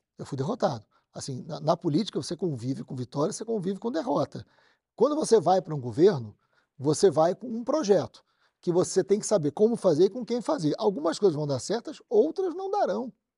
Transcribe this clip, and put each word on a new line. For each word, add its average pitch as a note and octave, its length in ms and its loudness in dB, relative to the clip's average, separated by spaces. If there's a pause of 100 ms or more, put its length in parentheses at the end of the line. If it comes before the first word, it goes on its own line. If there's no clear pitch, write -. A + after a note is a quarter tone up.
(180)
Eu - 60 -12
fui C#3 140 -8
derrotado. C3+ 460 -2 (280)
Assim, C3+ 300 -10
na, D3 180 -12
na D#3 160 2
política, E3+ 460 0
você E3+ 140 -8
convive C3 480 -4
com - 120 -12
vitória, C#3+ 380 -2
você A3 100 -10
convive G3+ 340 -4
com A#3 140 -6
derrota. C4+ 540 -4 (480)
Quando C#4+ 200 2
você A3+ 240 2
vai F#3 220 2
pra D#3+ 140 -6
um C#3+ 60 -6
governo, B2 540 2 (440)
você C#3+ 320 4
vai D#3 240 4
com - 120 -14
um A#3 160 -8
projeto G#3 640 0 (380)
que F3 100 -2
você F3 320 2
tem G#3 160 2
que - 60 -6
saber D3+ 240 0
como A3 260 2
fazer F#3 300 4
e - 40 2
com B3 140 -8
quem A#3 160 -2
fazer. D4 380 0
Algumas C4 400 0
coisas F3+ 180 2
vão D3 100 -2
dar C#3 120 0
certas, A#3 500 -6
outras D#4+ 460 2
não F#4+ 160 -8
darão. B3+ 420 -2 (240)